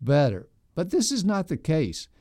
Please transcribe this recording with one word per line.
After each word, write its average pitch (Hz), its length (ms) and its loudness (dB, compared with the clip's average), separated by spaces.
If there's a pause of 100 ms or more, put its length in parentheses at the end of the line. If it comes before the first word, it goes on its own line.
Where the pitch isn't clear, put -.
better. 131 480 2 (260)
But 180 160 -4
this 285 220 0
is 226 120 -2
not 196 240 0
the 151 80 -4
case. 151 520 -2 (120)